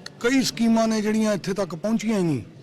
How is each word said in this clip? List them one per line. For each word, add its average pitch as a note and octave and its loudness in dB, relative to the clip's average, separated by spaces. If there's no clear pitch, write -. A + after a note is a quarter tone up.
ਕਈ B3+ 2
ਸਕੀਮਾਂ A3+ 2
ਨੇ A3 0
ਜਿਹੜੀਆਂ G#3+ 0
ਇੱਥੇ G3 -4
ਤੱਕ F#3 -4
ਪਹੁੰਚੀਆਂ G#3+ -2
ਹੀ F3+ 2
ਨਹੀਂ, D3 0